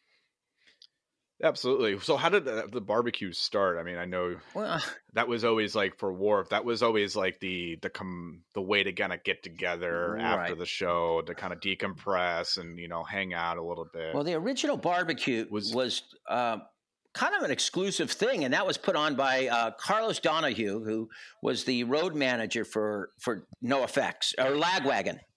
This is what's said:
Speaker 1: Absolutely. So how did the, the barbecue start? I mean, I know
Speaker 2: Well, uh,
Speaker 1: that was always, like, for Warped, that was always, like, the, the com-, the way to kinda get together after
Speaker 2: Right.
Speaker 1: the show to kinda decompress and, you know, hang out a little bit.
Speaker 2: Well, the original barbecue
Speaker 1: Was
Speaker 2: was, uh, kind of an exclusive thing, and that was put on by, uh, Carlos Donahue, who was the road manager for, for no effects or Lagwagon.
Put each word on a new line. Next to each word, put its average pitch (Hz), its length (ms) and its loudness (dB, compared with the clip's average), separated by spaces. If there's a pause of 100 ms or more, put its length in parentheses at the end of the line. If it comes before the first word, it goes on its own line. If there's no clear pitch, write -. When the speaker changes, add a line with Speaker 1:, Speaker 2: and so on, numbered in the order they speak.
(1400)
Speaker 1:
Absolutely. 113 580 2
So 151 160 2
how 147 140 2
did 180 160 2
the, 110 260 -4
the 117 80 -4
barbecue 104 540 0
start? 95 440 2
I 82 60 -4
mean, 87 140 -6
I 87 80 -4
know 90 320 -2 (160)
Speaker 2:
Well, 214 200 -4
uh, 160 60 0 (340)
Speaker 1:
that 117 140 2
was 120 160 0
always, 110 320 4
like, 98 220 0
for 95 160 -2
Warped, 98 380 2
that 107 120 2
was 117 180 0
always, 107 360 4
like, 95 240 0
the, 87 400 -4
the 95 80 -2
com-, 87 540 -8 (100)
the 101 80 -4
way 98 220 4
to 95 100 -2
kinda 92 240 -2
get - 260 -4
together 87 720 -2
after 87 360 0
Speaker 2:
Right. 80 60 -10
Speaker 1:
the 87 60 -6
show 85 560 0
to 85 140 -6
kinda 90 220 -6
decompress 90 1000 -2
and, 85 220 -10
you 85 80 -10
know, 85 160 -6
hang 95 300 -4
out 85 240 -2
a 82 60 -6
little 85 280 -6
bit. 82 220 -6
Speaker 2:
Well, 143 100 0
the 170 120 -2
original 254 420 -2
barbecue 160 720 0
Speaker 1:
Was 104 240 -4
Speaker 2:
was, 123 300 0 (260)
uh, 117 300 0 (540)
kind 339 220 2
of 359 80 0
an 170 80 0
exclusive 170 600 0
thing, 208 340 0
and 127 80 2
that 190 120 4
was 180 120 0
put 185 180 2
on 151 200 2
by, 131 320 4
uh, 117 240 2
Carlos 214 480 0
Donahue, 117 640 0
who 110 260 -2 (320)
was 123 240 0
the 123 180 2
road 156 320 0
manager 120 480 0
for, 107 460 -2 (100)
for 110 280 -4 (140)
no 127 220 2
effects - 540 0
or 131 140 4
Lagwagon. 139 680 2 (180)